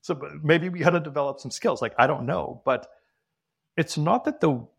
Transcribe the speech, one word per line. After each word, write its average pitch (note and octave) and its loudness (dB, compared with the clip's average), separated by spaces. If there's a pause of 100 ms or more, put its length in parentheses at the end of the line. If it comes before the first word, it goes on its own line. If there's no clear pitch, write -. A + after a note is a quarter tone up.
So, F3 -4
but D3 -8
maybe E3 4
we F3 -8
gotta E3+ 4
develop C#3+ -4
some B2+ -12
skills. - -2
Like, A#2 -4
I A#2+ 8
don't A#2+ -2
know, D#3+ -4
but - -2 (840)
it's - -2
not F3 0
that D4+ -2
the, C3 0 (120)